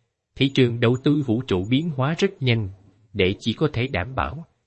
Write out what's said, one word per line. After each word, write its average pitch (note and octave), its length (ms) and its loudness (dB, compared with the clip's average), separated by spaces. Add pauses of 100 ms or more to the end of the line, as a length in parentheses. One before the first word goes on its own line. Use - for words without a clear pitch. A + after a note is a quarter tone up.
(360)
Thị C#3 120 4
trường A#2+ 320 2
đầu A#2 240 4
tư D3+ 220 2
vũ A#2+ 160 0
trụ F#2 280 0
biến D#3 200 0
hóa C3+ 280 -2
rất G3 240 -2
nhanh, A2+ 260 0 (440)
để G2 260 2
chỉ A2+ 140 -2
có D3+ 200 0
thể B2 140 -2
đảm A#2+ 280 -6
bảo, B2+ 320 -6 (200)